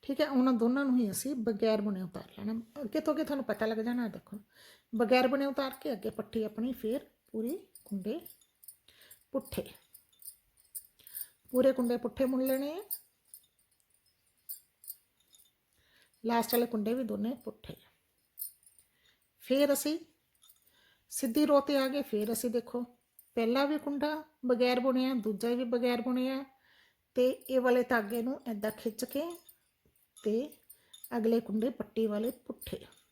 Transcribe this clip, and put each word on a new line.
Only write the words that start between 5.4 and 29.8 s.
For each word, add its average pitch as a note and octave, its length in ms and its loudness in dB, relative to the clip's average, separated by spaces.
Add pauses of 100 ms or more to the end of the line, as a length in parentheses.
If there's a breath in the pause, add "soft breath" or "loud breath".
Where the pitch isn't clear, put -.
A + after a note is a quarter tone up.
ਉਤਾਰ C4+ 240 -2
ਕੇ - 220 -6
ਅੱਗੇ G#3+ 180 -4
ਪੱਟੀ A3 320 -4
ਆਪਣੀ A3 300 -4
ਫੇਰ A#3+ 320 -4 (280)
ਪੂਰੀ A#3 240 -4 (280)
ਕੁੰਡੇ G#3 360 -6 (1120 loud breath)
ਪੁੱਠੇ, - 320 -4 (1900 loud breath)
ਪੂਰੇ B3+ 220 6
ਕੁੰਡੇ A#3+ 240 0
ਪੁੱਠੇ A#3+ 280 -2
ਮੁੜ C4 180 0
ਲੈਣੇ C4+ 300 -2
ਆ। F#4 100 -10 (3500 soft breath)
ਲਾਸਟ A#3 300 2
ਵਾਲੇ A#3+ 120 4
ਕੁੰਡੇ A3 280 -2
ਵੀ C4 100 -4
ਦੋਨੇ G#3 300 -4
ਪੁੱਠੇ। - 420 -14 (1600 soft breath)
ਫੇਰ C#4 320 4
ਅਸੀਂ D4 260 0 (1120 soft breath)
ਸਿੱਧੀ C4+ 360 2
ਰੋ C#4+ 140 8
'ਤੇ C#4+ 160 0
ਆ C4+ 120 2
ਗਏ, C#4 140 -2
ਫੇਰ G#3 300 -2
ਅਸੀਂ A#3 180 -2
ਦੇਖੋ A#3+ 520 -6 (320)
ਪਹਿਲਾ A#3+ 300 2
ਵੀ D4 140 0
ਕੁੰਡਾ D4 460 -2 (220)
ਬਗੈਰ B3 340 4
ਬੁਣਿਆ, B3+ 340 2
ਦੂਜਾ G#3+ 340 -2
ਵੀ B3 160 0
ਬਗੈਰ A#3+ 360 0
ਬੁਣਿਆ B3+ 440 -2 (680 soft breath)
ਤੇ B3+ 160 4
ਇਹ C4 300 0
ਵਾਲੇ B3 220 4
ਧਾਗੇ A#3 400 0
ਨੂੰ B3+ 180 -4 (100)
ਏਦਾਂ G#3+ 200 -2
ਖਿੱਚ A3 340 -6
ਕੇ C#4 180 -4 (1000)